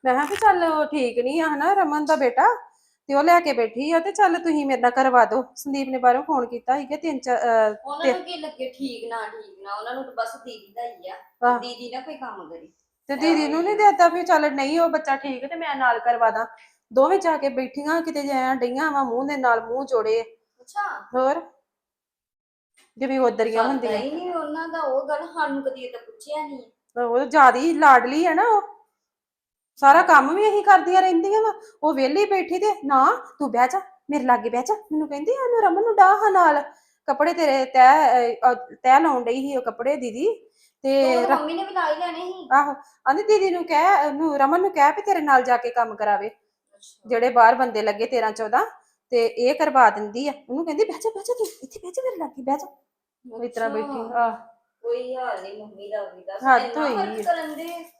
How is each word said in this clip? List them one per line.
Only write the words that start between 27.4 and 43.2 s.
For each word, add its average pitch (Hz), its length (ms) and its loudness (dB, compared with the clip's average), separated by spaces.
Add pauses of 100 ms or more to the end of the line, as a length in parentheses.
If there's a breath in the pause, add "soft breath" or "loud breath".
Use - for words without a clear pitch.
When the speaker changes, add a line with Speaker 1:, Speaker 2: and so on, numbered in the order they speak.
Speaker 1:
ਹੀ 330 140 0
ਲਾਡਲੀ 285 540 4
ਹੈ 320 80 0
ਨਾ 370 140 2
ਉਹ, 415 140 2 (1120)
ਸਾਰਾ 285 260 6
ਕੰਮ 311 320 6
ਵੀ 403 100 0
ਇਹੀ 415 180 2
ਕਰਦੀਆਂ 370 400 6
ਰਹਿੰਦੀਆਂ 370 400 2
ਵਾ। 427 180 -2 (220 loud breath)
ਉਹ 302 120 2
ਵਿਹਲੀ 277 300 2
ਬੈਠੀ 370 340 -2
ਤੇ 415 260 0
ਨਾ, 294 380 4 (160)
"ਤੂੰ 262 140 -4
ਬਹਿ 247 160 2
ਜਾ, 381 120 -2 (300)
ਮੇਰੇ 285 140 -2
ਲਾਗੇ 233 260 2
ਬਹਿ 240 120 -2
ਜਾ।" 415 120 -2
ਮੈਨੂੰ 311 340 -6
ਕਹਿੰਦੀ, 294 240 -4
"ਉਹਨੂੰ 480 300 0
ਰਮਨ 381 200 2
ਨੂੰ 453 140 0
ਡਾਹ 392 200 6
ਹਾਂ 415 140 2
ਨਾਲ, 330 320 4 (440 soft breath)
ਕੱਪੜੇ 294 280 0
ਤੇਰੇ 269 300 0
ਤੈਅ, 262 460 6
ਅਹ, 240 420 2
ਅਹ, 247 300 -8
ਤੈਅ 262 180 6
ਲਾਉਣ 269 240 0
ਡਈ 240 160 -2
ਸੀ 277 160 -6
ਉਹ 254 60 -2
ਕੱਪੜੇ 247 340 -4
ਦੀਦੀ।" 254 520 -4 (340)
ਤੇ 269 200 2
Speaker 2:
ਤੇ 262 140 2
ਉਹ 240 100 0
Speaker 1:
ਰ- 277 100 2
Speaker 2:
ਮੰਮੀ 302 180 -6
ਨੇ 381 100 -6
ਵੀ 392 100 -12
ਲਾ 330 180 -2
ਹੀ 302 60 -4
ਲੈਣੇ 339 220 -8
ਸੀ। 359 320 -14
Speaker 1:
ਆਹੋ, 285 220 2 (340 soft breath)
ਆਂਦੀ, 311 140 0